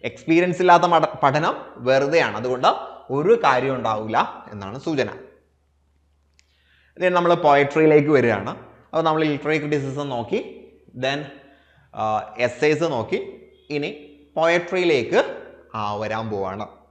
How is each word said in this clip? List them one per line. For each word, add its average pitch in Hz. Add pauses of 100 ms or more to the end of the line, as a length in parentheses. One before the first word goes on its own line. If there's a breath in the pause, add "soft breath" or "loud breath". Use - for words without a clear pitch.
എക്സ്പീരിയൻസ് 170
ഇല്ലാത്ത 175
മട-, 170
പഠനം 151 (100)
വെറുതെയാണ്. 135
അതുകൊണ്ട് 127 (420)
ഒരു 147
കാര്യം 135
ഉണ്ടാവില്ല 113
എന്നാണ് 101
സൂചന. 135 (1800)
Then 180
നമ്മൾ 175
പോയട്രിയിലേക്ക് 151
വരികയാണ്. 117
അപ്പോൾ -
നമ്മൾ 160
ലിറ്റററി 151
ക്രിറ്റിസിസം 143
നോക്കി, 123 (280)
then, 135 (760 soft breath)
ആ, 107
എസ്സേസ് 147
നോക്കി. 147 (520)
ഇനി - (160)
പോയട്രിയിലേക്ക്, 170 (320)
ആ, 104
വരാൻ 107
പോവാണ്. 101 (240)